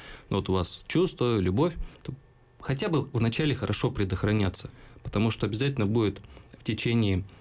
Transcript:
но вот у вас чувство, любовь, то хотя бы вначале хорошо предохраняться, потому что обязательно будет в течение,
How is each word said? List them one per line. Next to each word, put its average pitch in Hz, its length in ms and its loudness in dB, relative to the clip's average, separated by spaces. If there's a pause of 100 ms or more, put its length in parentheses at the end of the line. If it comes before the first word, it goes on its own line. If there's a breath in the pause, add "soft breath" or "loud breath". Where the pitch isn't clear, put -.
(300 loud breath)
но 101 80 0
вот 95 120 -2
у 95 40 2
вас 92 340 0
чувство, 127 500 2
любовь, 127 360 2 (300 loud breath)
то 131 100 -10 (460)
хотя 139 300 -2
бы 151 240 2
вначале 120 420 2
хорошо 107 360 -2
предохраняться, 101 760 0 (340 loud breath)
потому 110 280 0
что - 160 -2
обязательно 113 380 0
будет 104 360 2 (420 loud breath)
в - 20 -20
течение, 110 600 0 (160 loud breath)